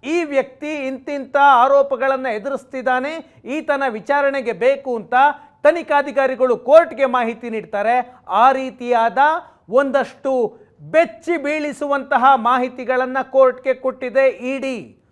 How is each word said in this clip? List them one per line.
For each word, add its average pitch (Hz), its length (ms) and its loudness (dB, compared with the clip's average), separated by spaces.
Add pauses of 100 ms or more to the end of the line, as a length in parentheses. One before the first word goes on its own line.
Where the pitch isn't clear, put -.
ಈ 330 200 -2
ವ್ಯಕ್ತಿ 285 640 -4
ಇಂತಿಂಥ 269 540 -8
ಆರೋಪಗಳನ್ನ 269 840 4
ಎದುರಿಸ್ತಿದ್ದಾನೆ, 262 1200 -6
ಈತನ 277 440 -4
ವಿಚಾರಣೆಗೆ 269 600 -2
ಬೇಕು 254 440 -2
ಅಂತ 220 180 -8 (500)
ತನಿಖಾಧಿಕಾರಿಗಳು 269 960 0
ಕೋರ್ಟ್‌ಗೆ 269 480 4
ಮಾಹಿತಿ 240 440 -4
ನೀಡ್ತಾರೆ. 220 640 -4 (140)
ಆ 226 220 4
ರೀತಿಯಾದ 240 680 -2 (520)
ಒಂದಷ್ಟು 262 920 -2 (220)
ಬೆಚ್ಚಿ 320 560 -2
ಬೀಳಿಸುವಂತಹ 285 880 -4 (100)
ಮಾಹಿತಿಗಳನ್ನ 254 840 -2
ಕೋರ್ಟ್‌ಗೆ 262 520 2
ಕೊಟ್ಟಿದೆ 262 540 -2
ಇ 254 300 -4
ಡಿ. 226 540 -10